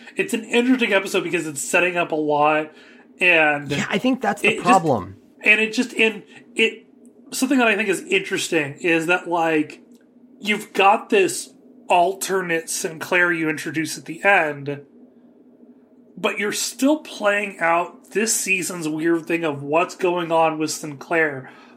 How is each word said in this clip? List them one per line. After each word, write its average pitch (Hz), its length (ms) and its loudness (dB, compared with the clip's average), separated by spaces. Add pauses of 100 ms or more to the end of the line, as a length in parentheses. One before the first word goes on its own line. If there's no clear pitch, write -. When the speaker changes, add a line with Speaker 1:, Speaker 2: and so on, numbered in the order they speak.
(180)
Speaker 1:
it's 190 160 -2
an 220 100 -4
interesting 240 480 2
episode 196 320 0
because 165 240 -4
it's 143 140 -8
setting 175 340 0
up 170 160 -2
a 165 40 -2
lot, 151 580 2 (480)
and 151 500 4
Speaker 2:
Yeah, 143 180 -2
I 208 100 -2
think 254 220 0
that's 202 200 -2
the 208 80 2
Speaker 1:
it 220 60 0
just - 100 -8
Speaker 2:
problem. 143 500 2 (300)
Speaker 1:
And 214 160 4
it 220 120 0
just, 254 200 -2
and 220 300 0 (320)
it, - 320 -2 (440)
something 262 280 0
that 240 80 4
I 214 80 2
think 208 120 -2
is 180 140 0
interesting 160 760 -2
is 160 260 0
that, 180 220 0
like, 165 540 0 (580)
you've 208 340 -4
got 202 360 4
this 190 440 0 (340)
alternate 180 840 0
Sinclair 175 600 0
you 160 160 -2
introduce 156 500 -4
at 147 80 -18
the 160 180 -10
end, 147 580 0 (1400)
but 202 220 -4
you're 208 120 -2
still - 460 0
playing 202 600 -2
out 170 520 -2
this 220 240 0
season's 180 540 -4
weird 160 380 0
thing 170 160 -2
of 143 180 -4
what's 156 340 0
going 175 360 -2
on 160 260 2
with 156 140 -2
Sinclair. 147 800 -4 (260)